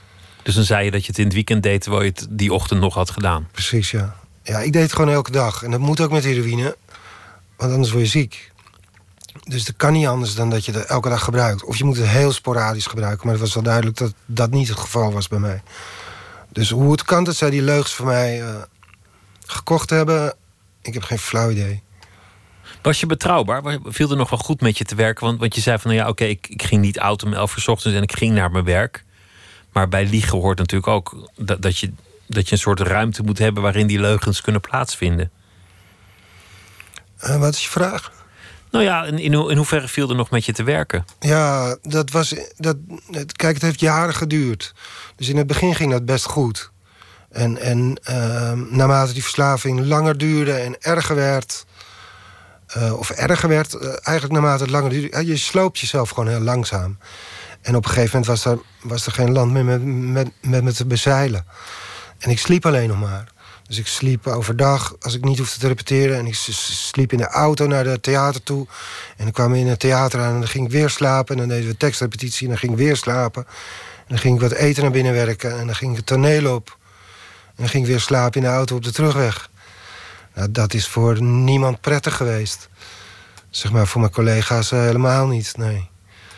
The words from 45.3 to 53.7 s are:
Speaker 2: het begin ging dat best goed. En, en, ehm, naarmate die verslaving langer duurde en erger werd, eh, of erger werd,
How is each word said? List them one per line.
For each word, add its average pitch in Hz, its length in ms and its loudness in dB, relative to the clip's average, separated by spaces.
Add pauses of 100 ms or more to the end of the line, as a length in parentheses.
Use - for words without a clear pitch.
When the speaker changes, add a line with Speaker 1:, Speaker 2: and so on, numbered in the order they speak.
Speaker 2:
het 147 100 2
begin 175 280 0
ging 147 160 0
dat 123 140 0
best 127 200 0
goed. 123 460 -2 (580)
En, 117 280 -2
en, 123 460 0
ehm, 120 720 -2
naarmate 135 380 4
die 127 100 -6
verslaving 135 640 0
langer 151 320 2
duurde 151 360 2
en 123 280 -6
erger 160 340 0
werd, 139 500 -2 (1000)
eh, 113 320 -2
of - 100 -6
erger 165 400 0
werd, 156 240 2